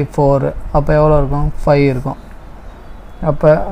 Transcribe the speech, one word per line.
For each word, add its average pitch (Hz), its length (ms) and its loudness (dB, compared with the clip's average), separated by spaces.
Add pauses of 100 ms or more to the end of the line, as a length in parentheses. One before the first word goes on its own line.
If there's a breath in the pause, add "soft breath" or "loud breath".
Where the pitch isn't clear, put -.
four. 139 320 2 (340)
அப்போ 147 220 2
எவ்வளோ 151 240 4
இருக்கும்? 143 380 0
ஃபைவ் 143 300 2
இருக்கும். 131 340 -4 (1000)
அப்போ 151 280 2 (220)